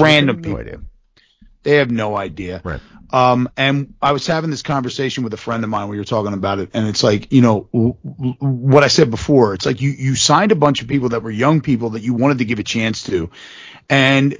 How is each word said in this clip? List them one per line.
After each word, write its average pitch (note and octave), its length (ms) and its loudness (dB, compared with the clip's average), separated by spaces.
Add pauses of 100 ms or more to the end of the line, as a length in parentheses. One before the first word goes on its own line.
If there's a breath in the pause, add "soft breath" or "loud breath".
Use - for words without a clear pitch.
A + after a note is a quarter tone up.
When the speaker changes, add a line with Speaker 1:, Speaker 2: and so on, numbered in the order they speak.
Speaker 1:
watching, D3+ 40 6
Speaker 2:
random D3 320 4
Speaker 1:
no A2 60 -14
Speaker 2:
people, - 180 -6
Speaker 1:
idea. - 200 -14 (840 soft breath)
Speaker 2:
they C#3+ 140 2
have C3+ 140 2
no G#2+ 260 -4
idea. F#2 480 -8
Speaker 1:
Right. D#2+ 160 -8 (340 loud breath)
Speaker 2:
Um, B2+ 440 2
and C#3 420 -2
I C#3 120 2
was C#3 140 -4
having D#3+ 220 -2
this C#3 140 -6
conversation C3+ 600 -4
with A2 120 -6
a - 20 -6
friend A#2 280 -6
of G#2+ 40 -4
mine. G#2 200 -4
We G#2 100 -8
were G2+ 60 -6
talking G#2 280 -2
about G2 280 -2
it, F#2+ 120 -8
and A2 160 -2
it's G#2 140 -2
like, G#2 280 2
you B2+ 120 6
know, G#2+ 280 2
w-, A#2+ 320 0
w-, B2+ 380 -8
what C3+ 440 4
I C3+ 40 4
said D3 220 4
before. A2+ 420 2
It's F#2 140 -8
like C3 160 -2
you, C#3 80 0
you C3+ 240 -2
signed E3 360 4
a F3+ 60 4
bunch D3 240 2
of A#2 80 -10
people C3 220 0
that A2+ 120 -2
were A2+ 80 -8
young C3+ 300 2
people A#2+ 300 -2
that G#2+ 100 -8
you A#2+ 140 -4
wanted C3 240 0
to A#2+ 80 -2
give A2 120 -2
a G#2 40 -4
chance A2+ 400 -4
to, E2+ 260 -4 (640 loud breath)
and C#3 500 2